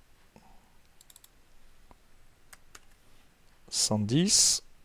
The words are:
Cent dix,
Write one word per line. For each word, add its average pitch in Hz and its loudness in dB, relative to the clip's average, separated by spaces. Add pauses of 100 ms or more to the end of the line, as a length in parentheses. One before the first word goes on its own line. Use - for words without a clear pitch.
(3750)
Cent - -2
dix, 131 2 (240)